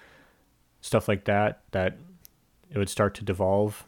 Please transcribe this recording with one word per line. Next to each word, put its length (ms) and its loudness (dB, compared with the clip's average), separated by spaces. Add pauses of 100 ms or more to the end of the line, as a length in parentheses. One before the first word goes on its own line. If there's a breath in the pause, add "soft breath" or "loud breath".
(800 loud breath)
stuff 280 0
like 160 0
that, 380 2 (100)
that 240 0 (760)
it 80 -4
would 100 0
start 280 0
to 80 -12
devolve." 640 0